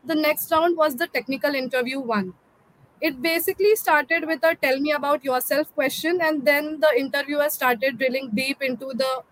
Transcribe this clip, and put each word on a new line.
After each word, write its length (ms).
the 100
next 380
round 240
was 200
the 100
technical 480
interview 460
one. 340
It 220
basically 540
started 500
with 180
a 120
"tell 220
me 140
about 320
yourself" 500
question, 460
and 240
then 360
the 180
interviewer 500
started 500
drilling 360
deep 260
into 340
the 380